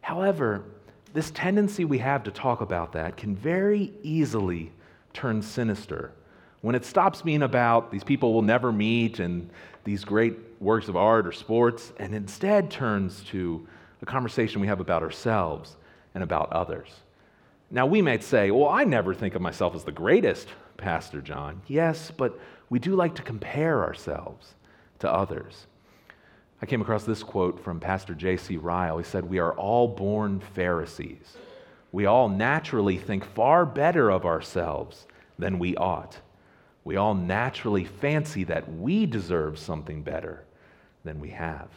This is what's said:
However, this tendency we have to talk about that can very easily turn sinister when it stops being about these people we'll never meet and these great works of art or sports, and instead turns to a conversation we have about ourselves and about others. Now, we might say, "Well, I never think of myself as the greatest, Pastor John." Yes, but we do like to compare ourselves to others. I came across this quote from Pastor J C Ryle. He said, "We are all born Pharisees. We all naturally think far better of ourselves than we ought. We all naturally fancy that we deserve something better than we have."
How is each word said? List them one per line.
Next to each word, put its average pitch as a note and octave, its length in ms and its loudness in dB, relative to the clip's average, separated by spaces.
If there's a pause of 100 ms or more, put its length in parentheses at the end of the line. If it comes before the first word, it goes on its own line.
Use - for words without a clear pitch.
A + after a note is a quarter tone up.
However, D#3+ 600 0 (500)
this D#3 200 -2
tendency G3 520 0
we C#3+ 140 2
have C3 240 0
to G#2 80 -8
talk A#2+ 300 -2
about F2+ 320 -4
that E2 240 -6
can G#2 200 -4
very F#3+ 560 0 (100)
easily G#2+ 720 0 (400)
turn A2 300 -2
sinister G2 720 -4 (500)
when A#2 120 0
it B2 100 0
stops F#3+ 380 2
being D3+ 200 2
about A#2 500 4
these G#2 100 -6
people C3 300 4
we'll A2+ 100 6
never A#2 300 4
meet A2 480 2
and F2 300 -4 (340)
these G2+ 200 -4
great A2 320 2 (220)
works G#2 300 2
of F#2 80 -2
art G#2+ 300 6
or E2+ 40 -4
sports, A#2 680 2
and G2+ 160 -8
instead F#3+ 560 0
turns G2+ 540 -2
to E2+ 400 -4 (360)
a - 60 -12
conversation A#2+ 540 -2
we G2 60 2
have G2 140 0
about E2+ 220 0
ourselves D#2+ 760 -2 (380)
and F#2 100 -4
about D#2+ 260 -2
others. D#2+ 380 -4 (840)
Now, B2+ 160 2
we G3+ 140 4
might C3+ 240 2
say, G#2 260 4
"Well, C#3 180 4
I A3+ 160 4
never A2 280 2
think F#2 220 -4
of F2 80 -2
myself F2 340 -2
as D#2 80 -10
the D2+ 80 -6
greatest, G#2 560 2 (280)
Pastor D#2+ 440 -6
John." C#2+ 480 -10
Yes, D#3 420 0
but - 260 -2 (320)
we - 120 0
do F#3+ 160 0
like E3+ 200 2
to - 60 -12
compare C3 640 -2
ourselves - 680 -8 (460)
to C#2+ 120 0
others. - 540 -4 (920)
I A#2+ 60 -8
came A#2+ 140 0
across G#2+ 240 0
this A2 180 -2
quote F2+ 380 -2
from E2+ 180 -8
Pastor F#2 360 -4
J F#2 220 0
C F2+ 200 -6
Ryle. E2+ 420 -2
He E2+ 60 -6
said, F2 240 -4
"We F#2 100 0
are E2+ 140 2
all A#2 340 2
born G2+ 540 0
Pharisees. - 960 -4 (560)
We G2 140 2
all A#2 220 6
naturally G#2+ 680 2
think F#2+ 280 -4
far D3 420 4
better C3+ 440 4
of F#2 160 2
ourselves D#2+ 800 -4 (320)
than F#2 220 -2
we F2+ 160 0
ought. - 420 -2 (680)
We - 100 -6
all G#2 200 2
naturally G2+ 720 -2
fancy C#3+ 600 -2
that E2 280 -4
we D3+ 340 0
deserve E2+ 520 -2
something D#2 440 -8
better D#2 420 -10 (580)
than D#2 160 -10
we D2 120 -12
have." D#2+ 460 -8